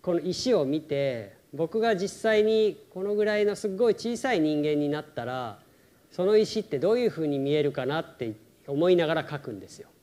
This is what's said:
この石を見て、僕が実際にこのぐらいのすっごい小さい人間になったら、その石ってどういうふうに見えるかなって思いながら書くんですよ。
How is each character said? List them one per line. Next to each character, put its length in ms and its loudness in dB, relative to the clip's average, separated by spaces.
こ 100 0
の 60 2
石 340 -2
を 120 2
見 160 -2
て、 540 -4
僕 280 -4
が 160 2
実 260 -6
際 220 4
に 360 2
こ 80 -8
の 140 -2
ぐ 100 2
ら 140 0
い 60 4
の 100 0
す 140 -6
っ 60 -6
ご 140 2
い 60 4
小 220 -6
さ 180 -2
い 40 2
人 200 2
間 160 0
に 120 0
な 140 -2
っ 40 -12
た 100 -6
ら、 340 -8
そ 140 -2
の 120 6
石 220 2
っ 40 -6
て 140 -4
ど 140 2
う 80 2
い 80 2
う 20 2
ふ 140 -4
う 40 0
に 120 0
見 120 0
え 120 2
る 80 2
か 160 -4
な 140 -2
っ 160 -14
て 180 -6
思 240 2
い 40 8
な 120 2
が 80 0
ら 120 -2
書 120 -8
く 120 -12
ん 80 -10
で 80 -18
す 120 -20
よ。 100 -20